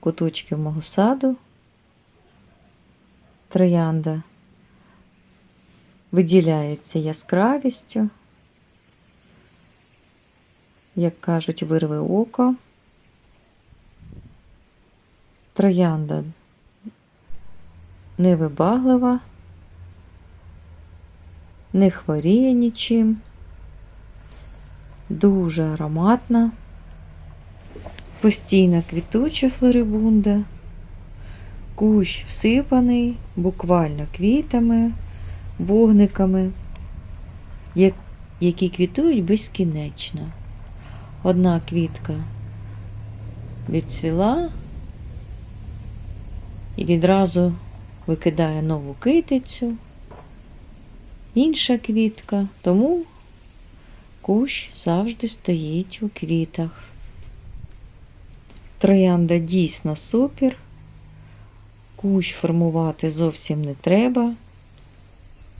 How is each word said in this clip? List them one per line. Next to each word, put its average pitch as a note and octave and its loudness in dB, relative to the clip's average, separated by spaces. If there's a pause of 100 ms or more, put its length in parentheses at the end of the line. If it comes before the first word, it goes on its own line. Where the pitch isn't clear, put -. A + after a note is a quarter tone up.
куточків D#3+ -4
мого D#3 -4
саду. C4 0 (2000)
Троянда D#3+ 0 (1900)
виділяється D#3+ 2
яскравістю, G#3+ 0 (3000)
як E3+ -2
кажуть, E3 -2
вирве D#3 0
око. A3+ 0 (3000)
Троянда D#3+ 2 (1900)
невибаглива, A3+ 4 (2500)
не F#3+ 6
хворіє F3+ 2
нічим, A#3 2 (1900)
дуже E3 2
ароматна, F3+ 2 (1700)
постійно F#3+ 4
квітуча B3 0
флорибунда, G#3+ 4 (1300)
кущ G#3+ 2
всипаний B3 2 (200)
буквально E3+ 0 (100)
квітами, A#3 2 (640)
вогниками, G3 4 (1200)
як-, F#3 6 (460)
які F3 2
квітують G#3 0
безкінечно. D#3 -2 (920)
Одна F3+ 4
квітка E3 -4 (1500)
відцвіла F#3+ -2 (2250)
і - -4
відразу F3 4 (540)
викидає D#3+ 0
нову D3 -4
китицю, B3+ 0 (1600)
інша C4 2
квітка, G#3+ -2 (160)
тому C4+ 2 (1160)
кущ A#3 -2 (140)
завжди A3 0
стоїть E3+ -4
у G#3 -2
квітах. E3 -4 (2000)
Троянда F3+ 6
дійсно E3 0
супер, B3+ -2 (1400)
кущ G3 0
формувати E3 0
зовсім D#3 -2
не C#3+ -6
треба, A#3 2 (1300)